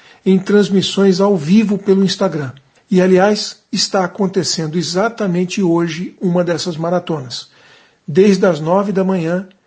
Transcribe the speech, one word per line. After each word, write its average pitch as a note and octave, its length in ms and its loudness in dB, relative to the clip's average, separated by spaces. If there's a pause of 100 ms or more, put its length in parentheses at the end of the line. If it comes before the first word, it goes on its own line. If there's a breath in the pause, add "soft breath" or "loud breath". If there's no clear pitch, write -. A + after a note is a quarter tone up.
(260 soft breath)
em F#3+ 120 4
transmissões F#3+ 840 2
ao G3+ 160 2
vivo F#3+ 400 2
pelo F#3+ 260 2
Instagram. D#3+ 480 -2 (400 soft breath)
E, F#3 80 4
aliás, F#3 600 2 (120)
está F#3+ 320 -2
acontecendo F3+ 720 -4
exatamente F#3 840 -2
hoje E3+ 560 -2
uma F3+ 240 0
dessas E3+ 320 -4
maratonas, E3 720 -6 (580 soft breath)
desde F#3+ 400 4
as E3+ 140 2
nove F#3+ 320 0
da F#3 140 0
manhã F#3 420 -2 (200)